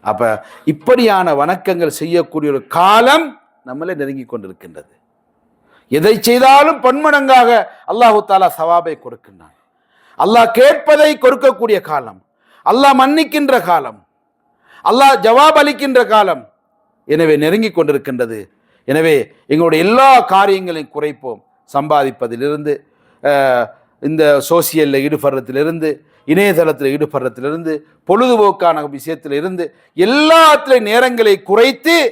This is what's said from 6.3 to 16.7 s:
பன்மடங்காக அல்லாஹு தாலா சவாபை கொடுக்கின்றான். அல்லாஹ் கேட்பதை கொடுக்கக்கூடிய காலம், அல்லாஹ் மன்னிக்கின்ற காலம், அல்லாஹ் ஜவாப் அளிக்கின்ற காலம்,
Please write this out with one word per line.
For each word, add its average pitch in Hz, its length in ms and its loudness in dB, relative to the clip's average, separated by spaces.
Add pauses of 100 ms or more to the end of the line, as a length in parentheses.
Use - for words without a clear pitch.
பன்மடங்காக 269 640 2 (420)
அல்லாஹு 220 280 2 (100)
தாலா 190 180 2 (120)
சவாபை 165 340 -2 (120)
கொடுக்கின்றான். 92 500 -20 (680)
அல்லாஹ் 226 360 2
கேட்பதை 302 520 4 (120)
கொடுக்கக்கூடிய 233 560 0 (100)
காலம், 120 300 -8 (520)
அல்லாஹ் 269 300 4
மன்னிக்கின்ற 285 540 0 (140)
காலம், 131 300 -4 (920)
அல்லாஹ் 262 260 4 (100)
ஜவாப் 294 360 4
அளிக்கின்ற 277 380 -2 (140)
காலம், 190 300 0 (680)